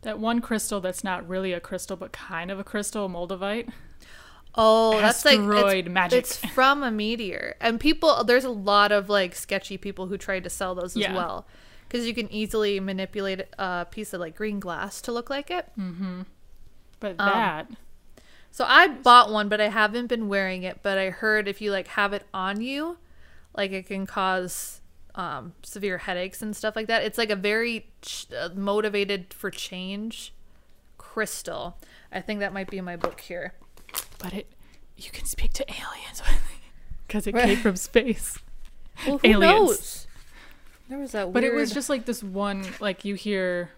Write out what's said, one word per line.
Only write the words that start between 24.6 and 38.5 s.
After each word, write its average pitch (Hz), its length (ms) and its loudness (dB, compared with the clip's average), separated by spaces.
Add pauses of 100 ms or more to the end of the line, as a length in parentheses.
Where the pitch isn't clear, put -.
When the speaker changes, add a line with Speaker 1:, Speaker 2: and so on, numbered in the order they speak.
Speaker 2:
um, 165 380 -8 (100)
severe 190 360 -6
headaches 185 420 -8
and 214 140 -8
stuff 214 200 -4
like 220 120 -6
that. 226 160 2
It's, 208 160 -4
like, 226 100 0
a 208 60 2
very 220 520 -2 (140)
ch-, - 320 -10
uh, 139 220 -8
motivated 202 760 -2
for - 180 -8
change 196 840 -10 (640)
crystal. 175 800 -8 (340)
I 190 100 -8
think 208 180 -6
that 196 140 -4
might 196 160 -8
be 196 100 -8
in 185 60 -8
my 175 100 -10
book 170 260 -6
here. - 320 -12 (640)
Speaker 1:
But 180 140 -10
it, - 180 -10 (460)
you - 140 -16
can - 140 -8
speak - 280 2
to - 180 -2
aliens - 500 -12
with - 140 4
it, - 720 0
'cause 214 180 -2
it 202 80 -2
Speaker 2:
Right. 247 120 6
Speaker 1:
came 240 120 6
from 220 200 2
space. - 600 0 (720)